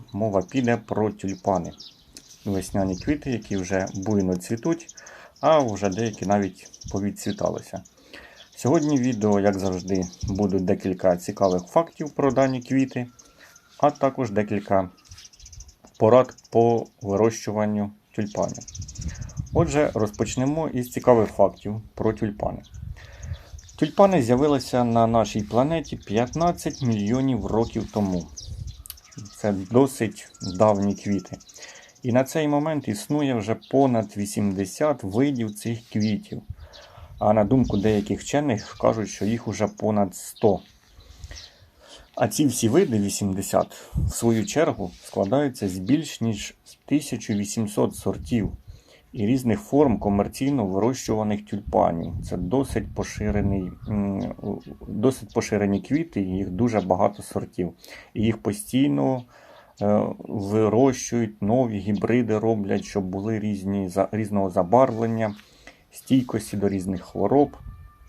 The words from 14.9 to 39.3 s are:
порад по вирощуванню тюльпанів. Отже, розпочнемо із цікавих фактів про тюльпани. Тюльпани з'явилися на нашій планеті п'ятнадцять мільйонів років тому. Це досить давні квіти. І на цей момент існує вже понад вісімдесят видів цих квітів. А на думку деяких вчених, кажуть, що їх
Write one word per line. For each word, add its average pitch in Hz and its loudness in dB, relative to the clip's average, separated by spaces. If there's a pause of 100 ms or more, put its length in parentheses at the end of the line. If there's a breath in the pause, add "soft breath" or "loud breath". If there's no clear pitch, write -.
порад 123 8 (180)
по 117 2 (160)
вирощуванню 104 0 (240)
тюльпанів. 202 -4 (880 loud breath)
Отже, 147 2
розпочнемо 131 -2
із 123 -6
цікавих 117 4
фактів 104 0 (140)
про 110 0
тюльпани. 104 -6 (1160 loud breath)
Тюльпани 185 6
з'явилися 123 4
на 117 4
нашій 110 2
планеті 139 0
п'ятнадцять 156 -2
мільйонів 117 0
років 107 -2
тому. 92 -2 (1120)
Це 107 0
досить 107 0 (300)
давні 101 4
квіти. 95 -6 (640 loud breath)
І 123 -2
на 127 4
цей 151 -2
момент 147 -2
існує 135 -2
вже 110 -2 (160)
понад 123 2
вісімдесят 101 -2
видів 113 0
цих 117 -6 (100)
квітів. 107 -2 (800 loud breath)
А 107 4
на 110 4
думку 113 2
деяких 104 0
вчених, 139 -2
кажуть, 113 2
що - -6
їх 117 -2